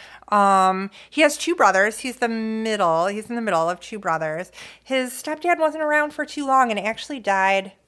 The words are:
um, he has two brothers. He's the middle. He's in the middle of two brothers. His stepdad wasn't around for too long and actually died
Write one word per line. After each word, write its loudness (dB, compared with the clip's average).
um, 4
he 0
has 2
two -2
brothers. 4
He's -8
the -2
middle. 0
He's -6
in -6
the -4
middle 0
of -6
two -12
brothers. -4
His -4
stepdad -2
wasn't -2
around 0
for -6
too -8
long 4
and -2
actually -6
died 2